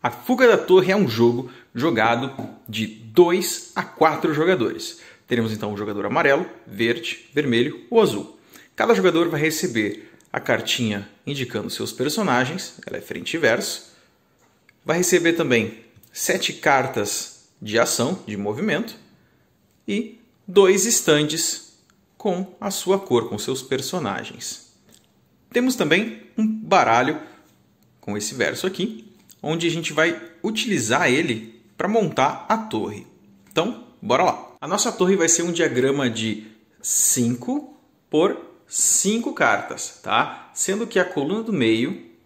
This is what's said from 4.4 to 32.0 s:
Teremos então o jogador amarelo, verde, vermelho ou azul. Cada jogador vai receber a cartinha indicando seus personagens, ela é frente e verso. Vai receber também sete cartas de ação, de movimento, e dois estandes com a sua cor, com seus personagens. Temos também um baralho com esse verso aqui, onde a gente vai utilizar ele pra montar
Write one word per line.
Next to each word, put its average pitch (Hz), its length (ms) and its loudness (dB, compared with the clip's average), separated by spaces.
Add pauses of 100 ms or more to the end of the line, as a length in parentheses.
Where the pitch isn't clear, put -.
Teremos 113 260 0
então 104 180 -6
o 101 60 -8
jogador 101 300 -4
amarelo, 147 380 2 (200)
verde, 113 680 -4
vermelho 139 560 0
ou 226 140 4
azul. 110 380 -2 (360)
Cada 226 200 4
jogador 170 340 4
vai 151 100 -2
receber 123 720 -2 (220)
a - 60 -2
cartinha 110 680 -2 (180)
indicando 131 440 -6
seus - 240 -8
personagens, 131 920 -2
ela - 120 -10
é - 40 -12
frente - 340 -8
e - 20 -4
verso. - 540 0 (920)
Vai 160 140 0
receber 170 360 4
também 120 480 0 (300)
sete - 400 -4
cartas - 960 -2 (140)
de 110 160 -2
ação, 120 480 0
de 104 100 -8
movimento, 147 600 -4 (920)
e 214 320 -6 (280)
dois 196 400 6
estandes 151 920 0 (400)
com 185 420 -4
a 202 120 -6
sua 196 260 0
cor, 120 320 0
com 104 80 -6
seus 127 240 -6
personagens. - 1120 -6 (760)
Temos 247 240 0
também 185 480 0 (120)
um 220 120 0
baralho 151 720 4 (800)
com 104 180 -8
esse 104 160 -8
verso 123 320 -2
aqui, 190 420 -4 (360)
onde 165 220 -2
a 165 60 2
gente 156 200 -6
vai 165 300 0 (220)
utilizar 160 680 0
ele 135 520 -2 (140)
pra - 120 -4
montar 196 600 0